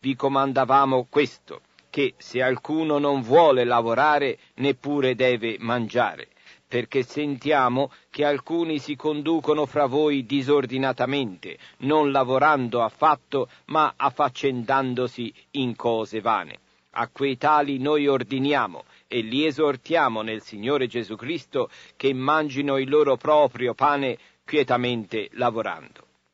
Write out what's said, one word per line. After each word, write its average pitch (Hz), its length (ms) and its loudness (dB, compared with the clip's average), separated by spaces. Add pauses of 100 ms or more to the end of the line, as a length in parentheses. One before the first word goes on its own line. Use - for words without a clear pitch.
vi 131 140 -2
comandavamo 135 960 2
questo, - 540 -2 (260)
che 143 280 -2
se - 260 -6
alcuno 151 560 -2
non 143 240 0
vuole 127 420 6
lavorare, 123 760 2 (180)
neppure 135 580 0
deve 117 440 0
mangiare, 113 680 -2 (380)
perché 123 360 -2
sentiamo 139 880 0 (200)
che 147 140 -2
alcuni 156 540 -2
si 143 180 -8
conducono 151 680 0
fra 147 200 0
voi 143 400 0
disordinatamente, 131 1300 -2 (200)
non 147 340 2
lavorando 131 680 2
affatto, 135 680 0 (180)
ma 151 300 0
affaccendandosi 127 1400 -2 (200)
in 127 220 -4
cose 110 460 -2
vane. 95 380 -2 (340)
A 117 160 -4
quei 135 280 -2
tali 143 420 2
noi 147 280 0
ordiniamo 131 760 0 (240)
e 123 120 -4
li 123 260 -2
esortiamo 143 760 0
nel 110 200 -8
Signore 127 440 -4
Gesù 110 300 -8
Cristo - 540 -6 (260)
che 135 160 0
mangino 139 640 -2
il 135 100 -2
loro 139 280 4
proprio 127 580 2
pane 139 440 0 (260)
quietamente 123 880 0
lavorando. 107 720 -4 (320)